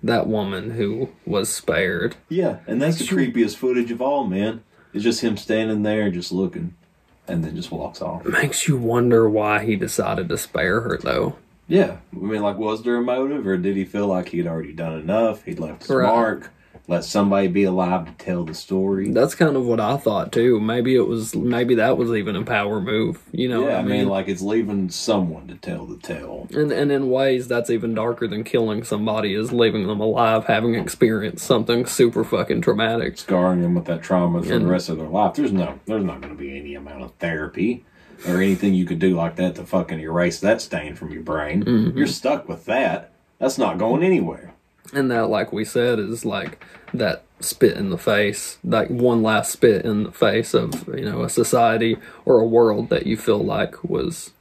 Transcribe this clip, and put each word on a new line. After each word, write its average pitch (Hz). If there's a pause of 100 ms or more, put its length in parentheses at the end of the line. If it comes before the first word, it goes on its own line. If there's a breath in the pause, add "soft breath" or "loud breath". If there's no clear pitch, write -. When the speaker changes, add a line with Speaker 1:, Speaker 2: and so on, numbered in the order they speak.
Speaker 1:
that 113
woman 101
who 113 (140)
was 101
spared. 92 (120)
Speaker 2:
Yeah, 170
and 113
that's 165
the -
Speaker 1:
Makes -
you 135
Speaker 2:
creepiest 113
footage 123
of 113
all, 117
man. 104 (300 soft breath)
It's 104
just 117
him 110
standing 110
there 107
just 87
looking, 87 (540)
and 82
then 160
just -
walks -
off. -
Speaker 1:
Makes -
you 143
wonder 117
why 104
he 110
decided 95
to 82
spare 92
her, -
though. - (320)
Speaker 2:
Yeah. 185 (160)
I -
mean, 104
like, 101
was 107
there 120
a 120
motive, 131
or 95
did 95
he 95
feel 104
like 90
he'd 87
already 82
done 82
enough? 107
He'd 85
left 78
his -
Speaker 1:
Right. 127
Speaker 2:
mark. 117 (380 soft breath)
Let 85
somebody 98
be 98
alive 92
to - (120)
tell 87
the 80
story. 95
Speaker 1:
That's 139
kind 156
of 127
what 113
I 110
thought, 101
too. 117
Maybe 120
it 120
was, 110
maybe 123
that 117
was 117
even 104
a 95
power 104
move. 107 (140)
You 127
know 123
Speaker 2:
Yeah, 143
Speaker 1:
what 143
I -
Speaker 2:
I 92
mean, 101 (120)
Speaker 1:
mean? 101
Speaker 2:
like, 95
it's 92
leaving 101
someone 90
to 87
tell 82
the -
tale. -
Speaker 1:
And, 151
and 143
in 135
ways, 127
that's 120
even 117
darker 117
than 107
killing 113
somebody, 104
is 110
leaving 110
them 104
alive, 110
having 113
experienced 107
something 120
super 117
fucking -
traumatic. 113
Speaker 2:
Scarring 90
them 87
with 85
that 85
trauma 87
for -
Speaker 1:
And 117
Speaker 2:
the -
rest 90
of 80
their 80
life. 101
There's 139
no, 87
there's 107
not 73
gonna 71
be 69
any 71
amount 71
of -
therapy 85 (440 loud breath)
or 90
anything 98
you 90
could 85
do 92
like 82
that 90
to 87
fucking 87
erase 85
that 110
stain 76
from 78
your 76
brain. 78
Speaker 1:
Mm-hmm. 117
Speaker 2:
You're -
stuck -
with -
that. - (300)
That's -
not 104
going 120
anywhere. 160 (420)
Speaker 1:
And 135
that, 113
like 107
we 107
said, 120
is, 107
like, 98 (300 loud breath)
that 113 (160)
spit -
in 98
the 85
face, 104
like, 110
one 120
last 110
spit 107
in 107
the 90
face 113
of, - (100)
you -
know, 104
a -
society 113 (280 loud breath)
or 127
a 113
world 113
that -
you 110
feel 104
like 101
was - (100)